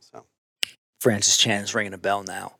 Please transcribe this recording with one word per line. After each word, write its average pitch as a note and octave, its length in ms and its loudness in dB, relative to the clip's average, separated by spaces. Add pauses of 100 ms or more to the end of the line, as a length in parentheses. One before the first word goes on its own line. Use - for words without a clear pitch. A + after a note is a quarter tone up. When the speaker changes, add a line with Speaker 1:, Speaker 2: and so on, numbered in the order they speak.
Speaker 1:
So - 240 -20 (760)
Speaker 2:
Francis G#2+ 380 4
Chan G#2 260 2
is G2+ 100 -6
ringing G#2 200 -2
a F#2 40 -12
bell G2 240 0
now. F#2+ 380 -10